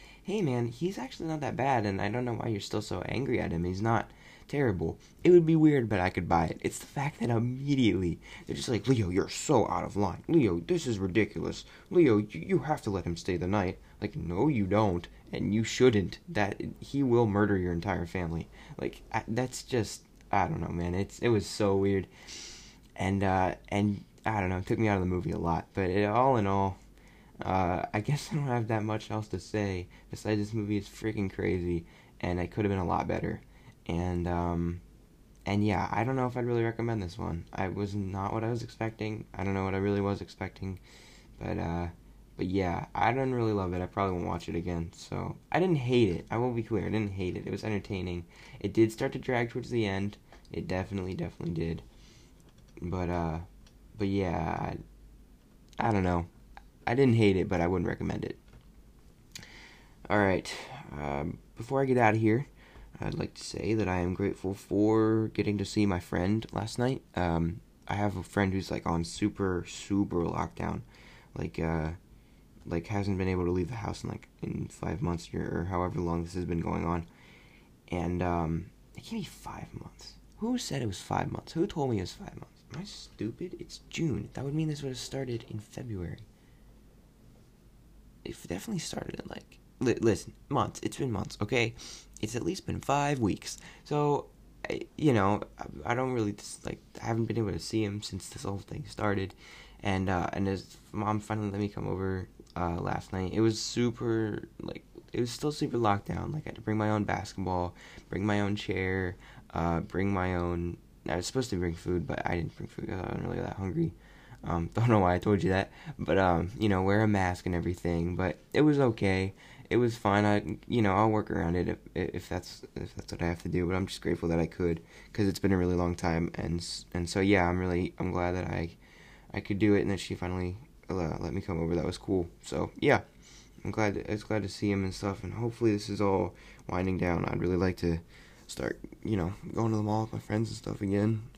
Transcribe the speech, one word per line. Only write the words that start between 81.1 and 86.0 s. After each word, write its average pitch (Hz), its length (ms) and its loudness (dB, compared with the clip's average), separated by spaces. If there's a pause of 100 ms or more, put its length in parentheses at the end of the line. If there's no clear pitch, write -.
months? - 220 -10
Who 165 140 2
told 143 220 -2
me 113 80 2
it 95 40 0
was 87 120 -6
five - 220 -14
months? - 260 -18 (120)
Am 156 80 -8
I - 40 -10
stupid? - 760 -10
It's - 300 -14
June. - 440 -2
That 131 120 -6
would 139 100 -4
mean 156 120 0
this 147 140 -4
would 139 80 -6
have 127 80 -8
started 123 520 -6
in 110 100 -8
February. 104 600 -8 (2000)